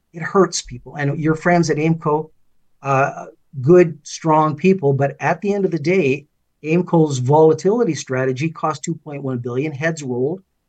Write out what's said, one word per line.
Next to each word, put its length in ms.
It 80
hurts 400
people. 340
And 240
your 140
friends 380
at 60
aimco, 520
uh, 440
good, 440
strong 500
people, 380
but 260
at 220
the 140
end 100
of 60
the 80
day, 480
aimco's 560
volatility 720
strategy 560
cost 340
two 120
point 260
one 160
billion, 340
heads 300
rolled, 400